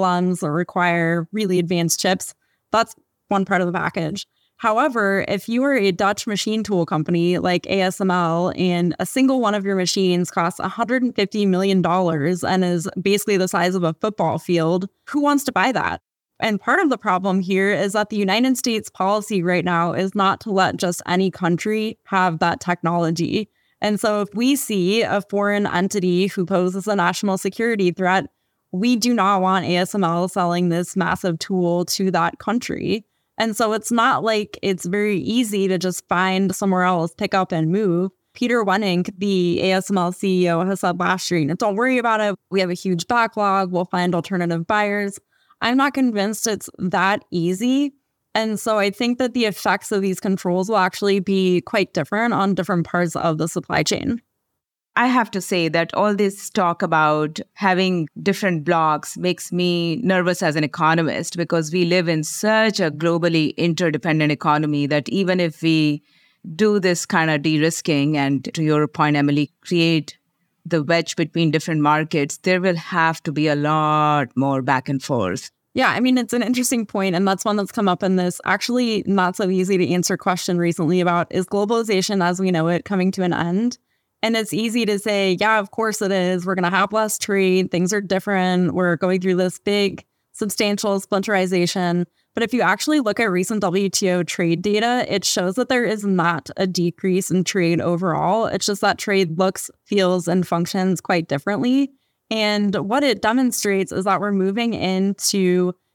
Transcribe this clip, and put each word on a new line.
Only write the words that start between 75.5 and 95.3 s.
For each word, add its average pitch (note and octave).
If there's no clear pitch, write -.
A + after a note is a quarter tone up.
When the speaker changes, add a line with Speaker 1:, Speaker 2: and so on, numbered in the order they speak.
Speaker 1:
Yeah, B3
I D3
mean, B3+
it's A#3+
an A#3+
interesting A#3+
point, F#3+
and G3
that's F#3+
one G#3
that's G3
come G3+
up F3+
in F#3+
this F3+
actually A3+
not F#3
so F#3+
easy F#3+
to F3
answer F3+
question F3+
recently E3+
about, F3
is F3+
globalization G3+
as F3+
we F#3+
know D#3+
it F3
coming F#3+
to F#3+
an F3
end? F#3
And A3+
it's A3
easy A3+
to G3+
say, G3
"Yeah, G#3+
of G3
course A3
it G3
is. F3+
We're F#3+
gonna F3+
have G3
less A3
trade. F#3+
Things F3+
are G#3
different. F#3
We're F3+
going F#3
through F#3
this F#3
big, -
substantial G3+
splinterization." F#3
But A3+
if A#3
you A#3
actually G#3+
look G#3+
at A#3
recent F#3+
W G3
T F#3+
O F3+
trade E3+
data, A3+
it F#3+
shows F#3